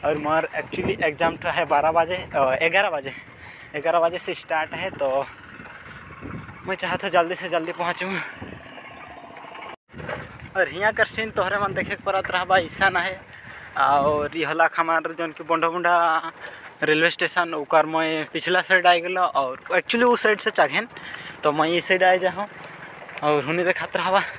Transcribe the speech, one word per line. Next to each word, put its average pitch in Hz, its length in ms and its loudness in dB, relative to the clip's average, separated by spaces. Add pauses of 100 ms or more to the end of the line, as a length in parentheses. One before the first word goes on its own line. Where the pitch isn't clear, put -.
और 151 120 0
मोर 156 300 0 (100)
actually 175 460 -4
exam 165 320 0
तो 170 140 -4
है 160 160 0
बारह 151 260 2
बजे, 165 240 2
आ, 139 420 0
ग्यारह 185 320 2
बजे, 139 240 -6 (640)
ग्यारह 160 240 2
बजे 170 180 2
से 175 160 -6
start 160 400 -4
है, 175 180 -6
तो 135 340 -2 (1400)
मैं 190 80 -2
चाहता 180 340 -4
जल्दी 170 260 4
से 180 140 -8
जल्दी 165 220 -2
पहुँचूँ। 175 420 -4 (2500)
और 180 120 4
हियाँ 196 240 0
कर 220 120 4
scene 220 260 -6
तोहरे 196 280 -2
मन 196 140 0
देखे 190 160 -4
के 202 140 -8
पड़त 190 280 -2
रहबा, 185 280 2
ऐसा 185 300 2
ना 185 100 2
है। 185 200 -4 (580)
और 143 600 4
ये 156 80 0
हलाक 160 340 2
हमार 165 380 2
जौन 165 140 -4
कि 165 120 -14
बंडमुंडा 165 880 2 (520)
रेलवे 156 260 4
स्टेशन, 170 440 0
ओकर 156 320 4
मैं 160 480 0
पिछला 175 280 0
side 180 260 4
आ 180 80 10
गेलो, 180 260 -2
और 135 360 0 (140)
actually 233 340 2
उस 240 180 4
side 214 160 4
से 220 120 0
चाहेन 175 360 2 (560)
तो 151 80 4
मैं 156 180 2
इस 170 180 0
side 185 160 4
आ 185 140 6
जाऊँ। 180 280 -2 (800)
और 147 220 2
हुने 165 180 -2
देखत 175 340 -2
रहबा 185 240 2 (180)